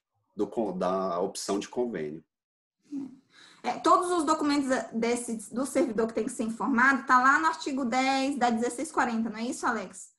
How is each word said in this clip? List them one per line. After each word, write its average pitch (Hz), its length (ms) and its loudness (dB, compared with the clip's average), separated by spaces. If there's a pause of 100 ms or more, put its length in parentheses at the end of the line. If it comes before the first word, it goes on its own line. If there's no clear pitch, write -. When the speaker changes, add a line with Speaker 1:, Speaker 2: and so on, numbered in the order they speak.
(360)
Speaker 1:
do 101 100 -2
con-, 101 300 -2
da 92 440 0
opção 98 380 -2
de - 100 -6
convênio. 82 560 -4 (1400)
Speaker 2:
É, - 120 -2
todos 359 360 4
os 339 140 2
documentos 294 460 2 (220)
desse, 233 640 -2
do 262 120 -2
servidor 233 400 0
que 220 80 -8
tem 220 100 0
que - 80 -4
ser 240 120 -4
informado, 240 640 2
tá 254 160 6
lá 277 160 6
no 320 80 2
artigo 285 380 -2
dez 262 540 0
da 240 100 2
dezesseis 240 420 -2
quarenta, 226 380 0
não 214 100 -8
é 226 60 -4
isso, 269 220 -4
Alex? 202 520 -6